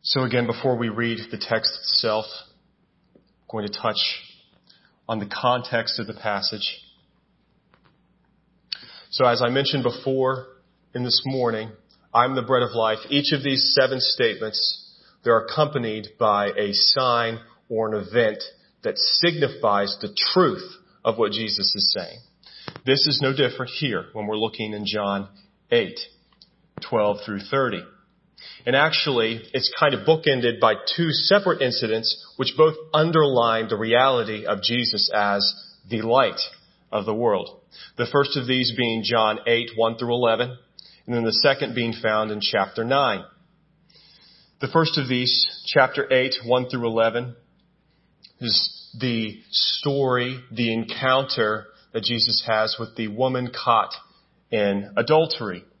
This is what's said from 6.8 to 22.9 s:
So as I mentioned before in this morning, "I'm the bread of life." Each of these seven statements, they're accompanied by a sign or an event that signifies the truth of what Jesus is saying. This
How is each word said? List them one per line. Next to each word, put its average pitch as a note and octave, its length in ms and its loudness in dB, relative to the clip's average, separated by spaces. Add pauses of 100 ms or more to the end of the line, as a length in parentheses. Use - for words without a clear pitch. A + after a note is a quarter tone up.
So B2+ 140 2
as A#2+ 180 4
I A#2+ 60 2
mentioned C3+ 340 0
before C3 640 0 (480)
in B2 80 -4
this A#2+ 220 0
morning, A2+ 460 -2 (400)
"I'm B2 220 4
the B2+ 80 -2
bread B2 220 2
of A2+ 100 -4
life." A2 260 0 (100)
Each C#3+ 240 0
of C3+ 100 -2
these C3+ 320 0
seven C3 260 2
statements, A2 580 -2 (640)
they're A#2 220 4
accompanied A#2+ 720 -4
by G2+ 360 2
a G2+ 200 -2
sign A#2 680 2 (280)
or A2 220 -2
an G#2+ 120 -2
event G#2+ 420 0 (380)
that - 160 -4
signifies A#2+ 1000 0
the G#2 160 -8
truth - 600 0 (280)
of A2 160 0
what G#2 140 2
Jesus G#2+ 420 -4
is - 180 0
saying. E2+ 260 -8 (640)
This C#3+ 220 2